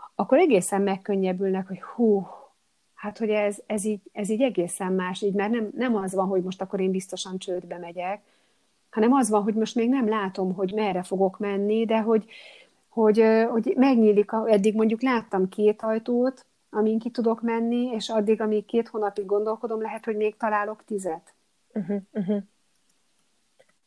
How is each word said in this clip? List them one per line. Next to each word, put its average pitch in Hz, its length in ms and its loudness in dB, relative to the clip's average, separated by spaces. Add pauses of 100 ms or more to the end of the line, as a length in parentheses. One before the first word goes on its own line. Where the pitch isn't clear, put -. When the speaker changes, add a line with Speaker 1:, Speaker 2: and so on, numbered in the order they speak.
(160)
Speaker 1:
akkor 202 220 2
egészen 208 440 4
megkönnyebbülnek, 190 840 -2
hogy 185 140 -12
hú, 208 460 2 (680)
hát, 208 240 -12
hogy 220 120 -4
ez, 208 360 0
ez 214 200 -4
így, 214 140 -2 (120)
ez 208 180 -6
így 220 120 0
egészen 185 520 -2
más, 185 280 -2
így 202 120 -2
már 202 160 0
nem, 226 260 -2
nem 240 200 0
az 190 180 -4
van, 190 140 0
hogy 190 160 0
most 185 180 -8
akkor 190 180 -6
én 190 120 0
biztosan 185 460 -8
csődbe 180 400 -8
megyek, 180 440 -8 (680)
hanem 226 240 4
az 262 160 4
van, 208 140 2
hogy 214 100 0
most 220 220 -2
még 233 140 2
nem 254 200 2
látom, 190 440 -2
hogy 190 200 -4
merre 196 300 -2
fogok 190 360 0
menni, 208 460 0
de 220 160 0
hogy, 220 240 2 (640)
hogy, 214 320 4
ö, 220 220 6
hogy 233 340 0
megnyílik 220 560 4
a, 226 200 -2
eddig 208 240 4
mondjuk 220 260 0
láttam 220 480 0
két 208 320 0
ajtót, 240 640 -2 (240)
amin 220 300 0
ki 233 100 -8
tudok 226 320 -2
menni, 233 440 -2
és 233 240 -6
addig, 220 320 0
amíg 214 240 -2
két 226 220 -2
hónapig 208 380 -4
gondolkodom, 220 560 -2
lehet, 220 240 -8
hogy 220 100 -4
még 214 220 -2
találok 214 480 -4
tizet. 185 480 -6 (400)
Speaker 2:
Mhm, 202 220 -4 (160)
mhm. 208 240 -2 (1500)